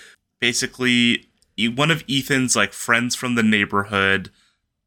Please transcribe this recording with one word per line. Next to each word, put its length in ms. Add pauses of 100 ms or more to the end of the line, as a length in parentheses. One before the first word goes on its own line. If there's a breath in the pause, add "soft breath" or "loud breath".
(400 loud breath)
Basically, 840 (320)
e-, 100
one 220
of 180
Ethan's, 480
like, 160
friends 420
from 200
the 80
neighborhood 880 (560)